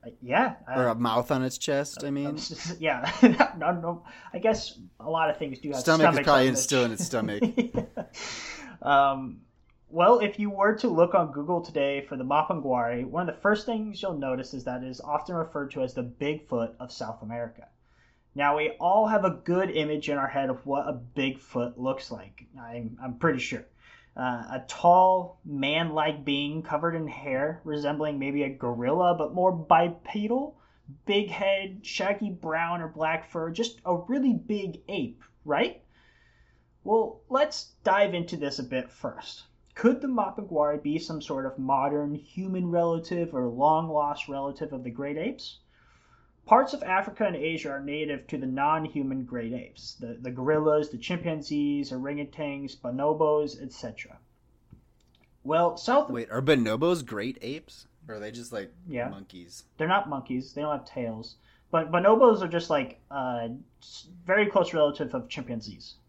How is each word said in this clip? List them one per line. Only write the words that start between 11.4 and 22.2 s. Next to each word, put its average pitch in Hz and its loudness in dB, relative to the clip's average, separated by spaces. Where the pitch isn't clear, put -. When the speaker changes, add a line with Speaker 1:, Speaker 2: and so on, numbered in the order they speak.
Speaker 1:
today 139 -2
for 147 -8
the 127 -6
Mapinguari, 131 0
one 165 -4
of - -6
the - -20
first 208 2
things 214 -6
you'll 180 -4
notice 131 -4
is 127 -10
that 127 -6
it 131 -10
is 123 -12
often 151 -4
referred 151 -4
to 139 -2
as 127 -4
the 127 -6
Bigfoot 123 -4
of 127 -12
South 113 -10
America. 117 -10
Now, 143 4
we 151 0
all 202 6
have 214 2
a 185 6
good 180 0
image 151 -2
in 143 0
our 135 0
head 135 -2
of 127 -6
what 139 -2
a 135 -6
Bigfoot 131 -4
looks 131 -4
like, 98 -14